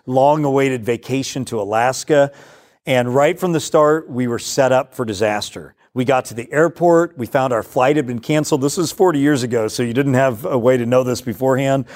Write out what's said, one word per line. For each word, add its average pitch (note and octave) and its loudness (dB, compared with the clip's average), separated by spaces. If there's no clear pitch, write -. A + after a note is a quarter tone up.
long-awaited C3+ 2
vacation B2 -4
to A2+ -6
Alaska. B2+ 0
And B2 0
right D3+ 2
from F3+ -2
the D#3 0
start, D#3 2
we B2 -2
were A#2 -4
set C3 0
up C3 0
for B2+ -8
disaster. G#2 -4
We B2+ -2
got C3 2
to G#2+ -14
the A#2 -12
airport. E3+ 2
We A#2+ -6
found C3 0
our A2 0
flight C3+ 0
had D3 0
been A#2+ -6
canceled. D3+ -2
This C#3 -2
was E3 -2
forty F3 2
years C#3+ 2
ago, A2+ -2
so B2 -4
you A#2 -4
didn't C#3 0
have C3 0
a E3 -2
way B2+ 2
to A#2+ -2
know B2+ 2
this B2 -2
beforehand. C3 0